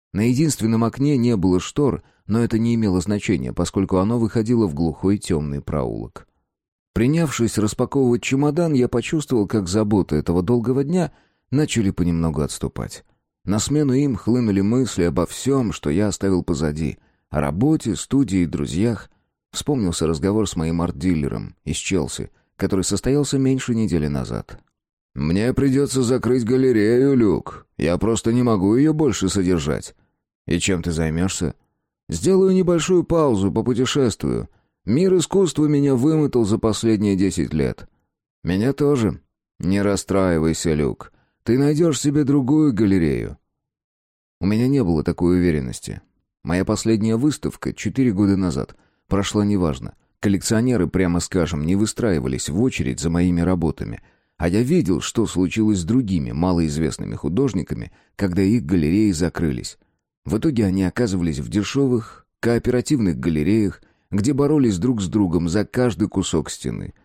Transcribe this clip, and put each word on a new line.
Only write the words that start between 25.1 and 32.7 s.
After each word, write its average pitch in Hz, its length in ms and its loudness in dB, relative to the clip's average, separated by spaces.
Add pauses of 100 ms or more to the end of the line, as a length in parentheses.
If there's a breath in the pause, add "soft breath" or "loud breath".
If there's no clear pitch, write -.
«Мне 90 400 0
придется 131 480 0
закрыть 120 420 0
галерею, 127 720 4
Люк. 104 640 0
Я 85 220 0
просто 113 340 0
не 123 100 2
могу 107 320 2
ее 151 180 4
больше 135 360 0
содержать». 85 640 -2 (520)
«И 85 120 -2
чем 87 240 -2
ты 87 80 -4
займешься?» 82 640 -2 (540)
«Сделаю 185 440 2
небольшую 175 520 2